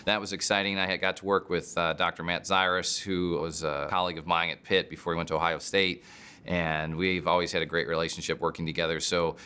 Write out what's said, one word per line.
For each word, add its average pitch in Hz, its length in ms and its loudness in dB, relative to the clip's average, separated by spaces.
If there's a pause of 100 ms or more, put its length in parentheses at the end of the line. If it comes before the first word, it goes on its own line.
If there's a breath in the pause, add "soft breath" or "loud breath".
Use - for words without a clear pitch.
that 107 140 2
was 98 120 -8
exciting. 98 460 2
I 95 80 2
had 92 160 0
got 95 160 2
to 95 80 -8
work 98 240 2
with, 85 260 -2
uh, 85 160 2
Doctor 85 320 -2
Matt 85 200 -2
Zyrus, 92 540 2
who 90 420 0
was 80 220 -4
a 73 280 -2
colleague 90 280 0
of 78 80 -10
mine 85 220 2
at 78 160 -8
Pitt 95 240 2
before 85 240 -4
he 82 60 0
went 82 100 -2
to 82 80 0
Ohio 80 220 2
State. 92 440 0 (440 loud breath)
And 80 500 0
we've 90 300 0
always 87 260 4
had 90 80 0
a 80 60 0
great 80 200 0
relationship 82 540 -2
working 82 240 -2
together. 80 340 0
So 82 480 0